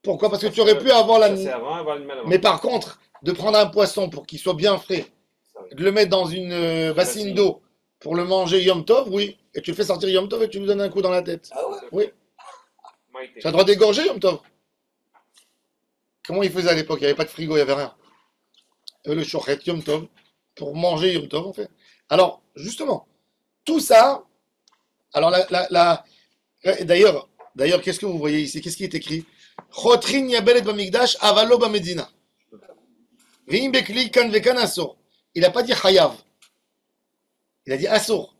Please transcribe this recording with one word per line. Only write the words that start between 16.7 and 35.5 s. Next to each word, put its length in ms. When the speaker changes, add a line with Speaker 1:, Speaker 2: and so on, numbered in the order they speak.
Speaker 1:
l'époque ? 260
Il 40
n'y 20
avait 100
pas 80
de 60
frigo, 240
il 20
n'y 60
avait 120
rien. 200
Il 40
y 40
avait 80
le 60
shochet 400
Yom 160
Tov 240
pour 220
manger 380
Yom 120
Tov, 220
en 40
fait. 180
Alors, 300
justement, 520
tout 160
ça, 420
alors 180
la, 200
la, 200
la, 340
d'ailleurs, 440
d'ailleurs, 280
qu'est-ce 180
que 60
vous 120
voyez 220
ici ? 200
Qu'est-ce 160
qui 80
est 100
écrit ? 300
Chotrin 580
yabel 300
et 40
bamikdash 580
avalo 380
bamedina. 500
Ve'im 240
bekli 400
kan 180
vekan 300
asor. 380
Il 80
n'a 80